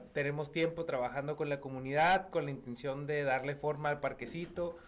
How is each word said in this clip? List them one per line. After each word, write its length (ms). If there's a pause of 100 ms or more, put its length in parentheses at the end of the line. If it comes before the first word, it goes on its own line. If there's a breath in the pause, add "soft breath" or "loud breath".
(140)
tenemos 380
tiempo 340
trabajando 520
con 120
la 100
comunidad 680
con 160
la 60
intención 560
de 160
darle 320
forma 340
al 100
parquecito. 760 (100)